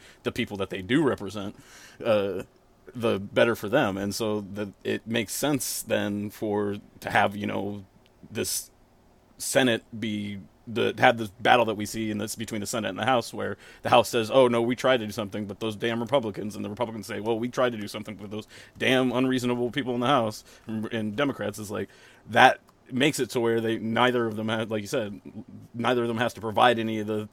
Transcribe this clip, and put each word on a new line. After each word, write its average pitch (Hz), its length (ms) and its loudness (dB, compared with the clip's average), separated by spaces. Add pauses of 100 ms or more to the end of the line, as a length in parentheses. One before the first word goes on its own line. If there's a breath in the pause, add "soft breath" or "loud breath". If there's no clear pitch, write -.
(240 soft breath)
the - 80 -2
people 107 260 -4
that 95 100 -2
they 95 140 -8
do 120 200 2
represent, 101 520 -2 (500 loud breath)
uh, 101 380 2 (520)
the 113 240 0
better 117 360 2
for 104 140 -6
them. 107 280 2
And 98 180 -4
so 107 380 -2
that 101 300 -6
it 107 240 -4
makes 113 260 -2
sense - 480 -2
then 104 480 -2
for, 104 480 -2 (240)
to - 100 -8
have, 104 240 4
you 104 120 -6
know, 101 380 -6 (460)
this - 400 -4 (680)
Senate 127 460 2 (140)
be 104 420 -6 (260)
the, 110 320 0
have 127 200 6
this 110 120 -6 (100)
battle 117 260 6
that 110 100 -2
we 104 100 -4
see 110 240 -4
in 107 80 -2
this, 107 180 -6
between 113 240 -6
the 104 60 -6
Senate 107 220 -4
and 95 100 -6
the 104 60 -2
House, 120 300 2
where 101 220 -6 (260 loud breath)
the 113 80 -2
House 120 180 6
says, 113 220 0
"Oh, 131 180 8
no, 117 140 4
we 120 120 0
tried 127 240 2
to 110 80 -4
do 104 60 -6
something," 104 320 -6
but 101 160 -10
those 113 160 -4
damn 117 240 -2
Republicans, 113 560 -2
and 104 80 -8
the 101 60 -6
Republicans 110 360 -6
say, 101 140 -8
"Well, 110 180 0
we 120 100 -4
tried 123 240 0
to 110 60 -8
do 101 100 -8
something," 107 260 -10
but 98 160 -14
those 107 160 -10 (320 loud breath)
damn 127 340 4
unreasonable 123 580 0
people 123 240 -4
in 120 60 -2
the 123 60 0
House 120 360 2 (240 soft breath)
and, 110 260 -6
and 107 240 -4
Democrats 110 420 -2
is 104 120 -10
like, 101 180 -6 (420 soft breath)
that 117 300 8 (300)
makes 135 280 0
it 120 120 -2
to 127 100 0
where 117 200 2
they, 113 180 0
neither 117 480 2
of 107 100 -4
them 110 120 -4
have, 110 220 -2
like 110 120 -2
you 101 60 -12
said, 104 320 -4 (540)
neither 120 280 2
of 117 60 0
them 113 100 -2
has 120 160 0
to - 60 -14
provide 113 380 4
any 110 220 -2
of 104 60 -4
the 107 260 -4